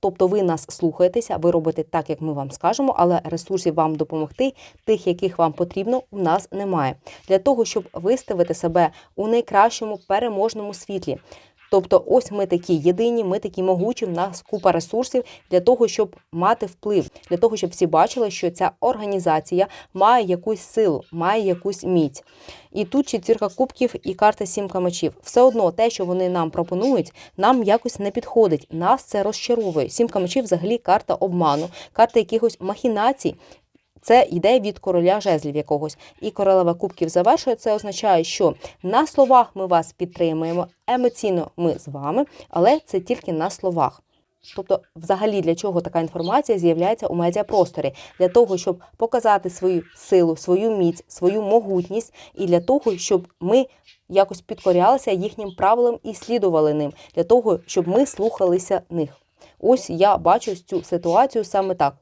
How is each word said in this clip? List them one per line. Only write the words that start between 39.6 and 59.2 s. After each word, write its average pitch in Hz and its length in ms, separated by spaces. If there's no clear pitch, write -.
вас 170 260
підтримуємо, 170 720
емоційно 233 720
ми 170 220
з - 100
вами, 143 360
але 233 380
це 190 140
тільки 190 320
на 165 180
словах. 170 520
Тобто, 190 240
взагалі, 196 440
для 165 140
чого 175 260
така 170 200
інформація 185 580
з'являється 175 480
у - 80
медіапросторі? 175 800
Для - 100
того, 226 280
щоб 175 240
показати 220 540
свою 180 320
силу, 170 400
свою 202 400
міць, 175 320
свою 196 340
могутність, 196 720
і 196 120
для 175 140
того, 233 360
щоб 180 320
ми 226 260
якось 196 320
підкорялися 233 720
їхнім 202 440
правилам 233 480
і 220 120
слідували 170 600
ним, 147 180
для 170 100
того, 220 420
щоб 175 220
ми 233 180
слухалися 190 840
них. 165 200